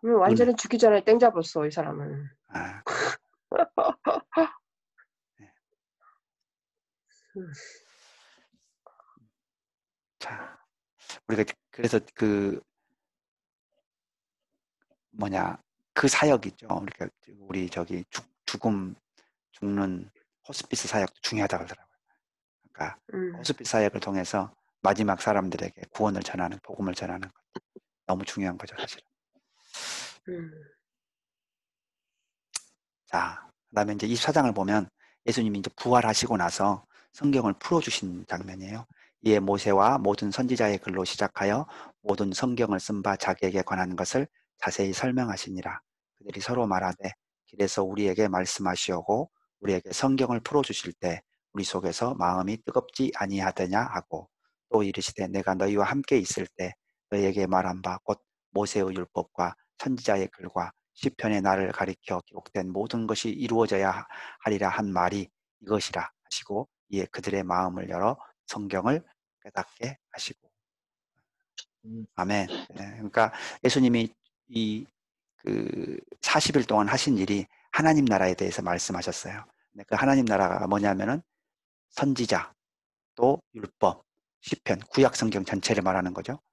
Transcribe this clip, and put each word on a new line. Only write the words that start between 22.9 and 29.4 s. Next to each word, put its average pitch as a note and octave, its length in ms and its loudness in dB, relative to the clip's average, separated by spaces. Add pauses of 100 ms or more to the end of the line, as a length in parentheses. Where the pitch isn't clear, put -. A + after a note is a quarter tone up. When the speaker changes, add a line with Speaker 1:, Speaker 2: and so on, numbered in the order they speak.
Speaker 1:
음. F3+ 220 -6
Speaker 2:
호스피스 B2 340 -6
사역을 G#2 300 2
통해서 G2 540 -4 (260)
마지막 G2+ 420 2
사람들에게 F#2+ 600 -2 (100)
구원을 G2+ 300 0
전하는, F2+ 400 -6
복음을 G2 320 -6
전하는 F#2 340 -8
것. - 60 -20 (720)
너무 F#2 180 -2
중요한 F#2 340 -6
거죠, - 200 -16
사실은. - 260 -12 (1200)